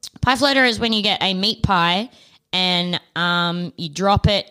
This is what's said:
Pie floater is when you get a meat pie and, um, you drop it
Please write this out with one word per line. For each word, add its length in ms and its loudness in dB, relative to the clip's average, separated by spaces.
Pie 140 2
floater 280 2
is 160 0
when 140 0
you 80 0
get 200 0
a 120 0
meat 280 -2
pie 460 0
and, 440 0
um, 600 -2
you 140 -10
drop 360 2
it 240 0